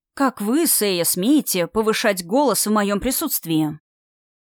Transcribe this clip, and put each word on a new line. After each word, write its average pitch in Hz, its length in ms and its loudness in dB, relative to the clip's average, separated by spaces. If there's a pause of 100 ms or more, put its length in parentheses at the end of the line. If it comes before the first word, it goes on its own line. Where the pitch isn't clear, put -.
(140)
«Как 269 260 -2
вы, 254 260 0
Сэя, 185 380 0
смеете 185 640 2
повышать 208 580 0
голос 220 420 2
в 208 40 -2
моём 202 300 0
присутствии?» 165 800 -2 (640)